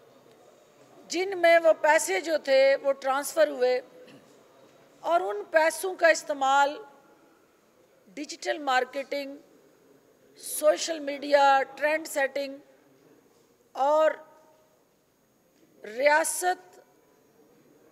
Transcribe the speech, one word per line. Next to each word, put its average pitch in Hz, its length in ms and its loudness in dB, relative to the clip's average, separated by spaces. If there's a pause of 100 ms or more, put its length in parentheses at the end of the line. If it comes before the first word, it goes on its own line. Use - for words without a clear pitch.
(1120)
जिनमें 339 480 2
वो 330 160 6
पैसे 320 460 2
जो 302 180 -4
थे, 269 380 4
वो 277 180 -2
ट्रांसफ़र 285 560 -2
हुए 254 280 -2 (1200)
और 339 200 2
उन 415 200 -6 (100)
पैसों 320 420 0
का 330 160 2
इस्तेमाल 285 680 0 (1400)
डिजिटल 339 440 -10
मार्केटिंग, 277 760 -4 (1040)
सोशल 311 600 -2
मीडिया, 277 640 2
ट्रेंड 302 440 -4
सेटिंग 277 480 -6 (1200)
और 302 460 2 (1600)
रियासत 302 880 -2 (1200)